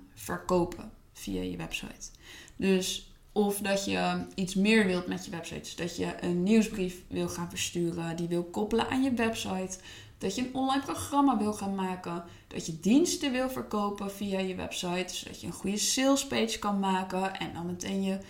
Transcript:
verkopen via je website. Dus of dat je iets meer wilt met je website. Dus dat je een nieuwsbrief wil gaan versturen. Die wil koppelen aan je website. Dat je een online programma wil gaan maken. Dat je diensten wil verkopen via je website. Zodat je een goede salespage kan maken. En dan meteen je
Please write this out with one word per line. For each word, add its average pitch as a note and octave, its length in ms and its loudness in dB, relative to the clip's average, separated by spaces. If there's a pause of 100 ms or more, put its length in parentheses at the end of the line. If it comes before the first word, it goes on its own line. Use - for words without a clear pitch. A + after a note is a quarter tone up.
(140)
verkopen - 800 -2 (220)
via F#2+ 280 -6
je F#2 160 -4
website. - 520 -8 (460)
Dus F#3 560 0 (200)
of G3+ 280 2
dat G3 260 0
je F3+ 400 0 (100)
iets F#3 200 -2
meer G#3 300 6
wilt F3+ 220 2
met F#3 180 -4
je - 60 -12
website. E3 280 -8
Dus - 160 -12
dat F3 200 -4
je F3+ 280 -4
een F3 200 2
nieuwsbrief G3+ 640 4
wil F3 220 -2
gaan F3 200 -6
versturen. E3+ 680 -2
Die E3+ 120 -2
wil F3 160 0
koppelen G#3+ 460 0
aan C4 140 2
je C4+ 100 2
website. G#3 640 -2 (400)
Dat F#3+ 180 -4
je B3 60 -2
een B3+ 140 -4
online C4+ 280 2
programma C#4+ 540 4
wil G#3 160 2
gaan G3 220 -4
maken. F#3 480 -4 (240)
Dat - 180 -8
je D#3+ 140 -6
diensten C#4+ 520 4
wil B3+ 180 0
verkopen G#3 640 -2
via G3 280 -2
je F#3+ 160 -2
website. F3+ 600 -4
Zodat - 260 -10
je - 60 -8
een F3 60 -6
goede G3 240 -2
salespage C4 840 2
kan G3+ 200 0
maken. F#3+ 600 0
En D#3 140 -6
dan E3 120 -6
meteen G3 380 -2
je G3 160 0 (100)